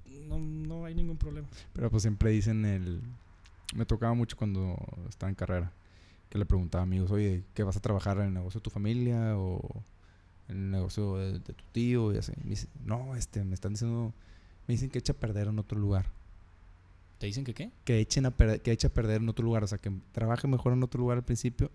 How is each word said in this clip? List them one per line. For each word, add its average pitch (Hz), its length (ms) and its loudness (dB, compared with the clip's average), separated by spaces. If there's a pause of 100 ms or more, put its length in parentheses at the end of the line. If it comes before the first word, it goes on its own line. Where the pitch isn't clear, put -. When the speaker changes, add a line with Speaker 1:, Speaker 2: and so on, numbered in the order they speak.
(240)
Speaker 1:
no, 156 160 -2
no 156 460 -4
hay 165 100 -8
ningún 165 220 2
problema. 151 300 -4 (260)
Speaker 2:
Pero, 117 180 -2
pues, 110 100 4
siempre 107 300 4
dicen 110 340 2
el, 92 360 0 (760)
me 113 100 0
tocaba 117 300 2
mucho 117 220 0
cuando 95 380 0 (320)
estaba - 220 -6
en 98 60 -2
carrera, 90 360 -2 (580)
que - 100 -4
le 104 60 2
preguntaba 90 360 2
a - 20 2
amigos, 92 280 2
"Oye, 101 320 2 (100)
¿qué 107 100 -2
vas 95 140 0
a - 40 -6
trabajar 101 380 0
en 101 80 2
el 95 60 -2
negocio 92 260 -6
de - 40 -10
tu 110 60 -8
familia 113 680 0
o 92 460 -4 (640)
en 92 100 -8
el 95 140 -2
negocio 95 460 -2
de, 95 160 -2
de 82 60 -4 (140)
tu - 100 -20 (100)
tío?". 117 400 2
Y 101 40 0
así. 104 140 -4 (120)
Me 98 80 -6
dice, 101 160 -6 (160)
"No, 123 320 -4
este, 104 280 -4
me 95 100 -2
están 101 200 -4
diciendo, 117 400 -2 (540)
me 123 60 0
dicen 131 160 0
que 131 100 -4
eche 143 120 0
a 135 80 0
perder 104 300 0
en 107 100 0
otro 107 200 -4
lugar". 101 300 2 (1080)
Speaker 1:
¿Te 104 80 -6
dicen 113 160 -4
que 123 100 -6
qué? 202 180 -10 (140)
Speaker 2:
Que 117 140 4
echen 131 260 4
a 127 60 4
perder, 110 320 6
que 117 80 2
eche 113 160 2
a 117 60 2
perder 110 280 2
en 113 80 0
otro 113 160 0
lugar, 113 180 2
o 104 40 0
sea, 101 100 -4
que 101 140 -4 (200)
trabaje 113 360 0
mejor 127 260 4
en 127 80 4
otro 123 200 0
lugar 123 180 2
al 123 60 -2
principio 117 500 0